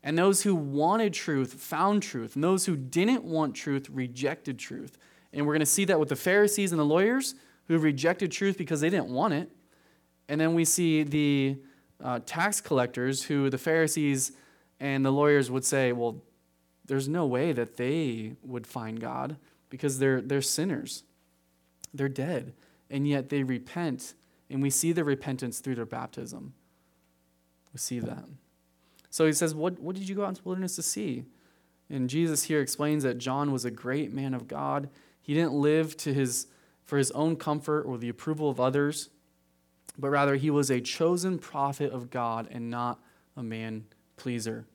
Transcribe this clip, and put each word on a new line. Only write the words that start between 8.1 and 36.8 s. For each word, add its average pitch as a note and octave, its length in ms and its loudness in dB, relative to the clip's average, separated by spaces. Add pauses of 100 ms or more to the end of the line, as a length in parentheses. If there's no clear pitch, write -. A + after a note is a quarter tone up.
truth G3 260 0
because D#3 240 -2
they D#3+ 80 2
didn't D#3 200 0
want D3 260 0
it. D#3+ 160 -4 (760)
And D3+ 140 0
then E3 140 2
we E3 100 4
see D#3+ 380 4
the, C#3+ 540 2 (440)
uh, B2 240 -4
tax G3+ 360 -2
collectors B2+ 640 0
who C#3 280 0
the C3 80 -4
Pharisees D3+ 720 2 (480)
and C3+ 260 0
the C3+ 60 4
lawyers C#3+ 400 4
would C3 140 -2
say, C3 260 2
"Well, A#2+ 320 -4 (640)
there's C3+ 240 -2
no E3 160 0
way C3+ 260 2
that A#2+ 240 -2
they B2+ 680 -2
would B2 240 -10
find A2+ 360 -8
God B2+ 340 -6 (340)
because C3+ 300 -2
they're, C3+ 220 4
they're C3+ 200 0
sinners. - 640 -2 (880)
They're C#3 140 -2
dead." C3+ 460 -4 (360)
And C#3 180 0
yet C#3 220 0
they C#3+ 140 0
repent, B2+ 680 -4 (360)
and C3+ 120 -4
we C#3 80 2
see D#3+ 240 0
the E3 100 0
repentance C3+ 560 -2
through C3 160 -4
their A#2 100 -6
baptism. C3 680 -10 (1200)
We C3 60 -14
see A#2+ 200 -6
that. A2+ 260 -8 (840)
So - 160 4
he D#3 80 6
says, D#3 200 2
"What, E3+ 260 -2
what F3+ 160 -6
did F#3+ 120 -6
you G3 80 -6
go G3+ 80 -2
out F#3+ 60 -2
into F#3 120 -8
the - 60 -12
wilderness F#3 300 -4
to E3 60 -6
see?" C3+ 420 -4 (640)
And B2+ 200 -2
Jesus D#3 340 0
here D3+ 180 2
explains D3+ 420 0
that B2 140 0
John C3+ 340 -2
was B2 140 -2
a A#2+ 60 -4
great B2 420 -4
man C3+ 200 -4
of A#2+ 140 -8
God. C#3 420 -4 (320)
He D3 120 -4
didn't D#3 200 2
live D3+ 440 2
to D3 160 -2
his, B2+ 340 0 (380)